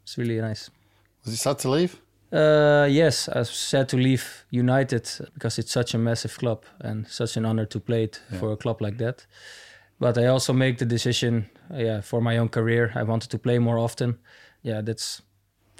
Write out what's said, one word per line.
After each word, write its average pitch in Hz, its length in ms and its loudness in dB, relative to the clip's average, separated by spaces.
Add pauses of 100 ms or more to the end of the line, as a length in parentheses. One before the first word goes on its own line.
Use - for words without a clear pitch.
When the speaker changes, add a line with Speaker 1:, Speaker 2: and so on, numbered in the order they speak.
Speaker 1:
it's - 120 -16
really 117 240 -2
nice. 110 300 -6 (540)
Speaker 2:
Was 110 100 -6
it 110 40 -4
sad 135 220 0
to 131 100 0
leave? 170 300 0 (320)
Speaker 1:
Uh, 151 580 6
yes, 147 380 4
I 123 120 -2
was 120 100 -4
sad - 400 0
to 131 60 0
leave 131 540 0
United 123 580 2 (260)
because 113 240 -4
it's 113 140 -6
such 123 220 0
a 120 40 0
massive 113 400 -2
club 117 260 -2 (160)
and 110 260 -6
such - 300 -6
an 113 80 0
honour 113 220 0
to - 140 -8
play 117 240 0
it - 160 -6 (120)
Speaker 2:
Yeah. 92 60 -6
Speaker 1:
for 107 140 -2
a 104 40 -4
club 113 240 -4
like 107 180 -4
that. 117 280 -6 (720)
But 120 180 2
I 120 80 4
also 131 260 2
make 127 260 2
the 127 80 -2
decision, 117 640 0 (240)
uh, 147 60 -8
yeah, 110 220 -2
for 117 200 -4
my 117 180 2
own 117 100 2
career. 113 460 2
I 120 100 -2
wanted 113 260 -2
to - 80 -4
play 120 200 2
more 117 200 2
often. 120 400 -2 (440)
Yeah, 110 180 -4
that's 110 400 -8 (600)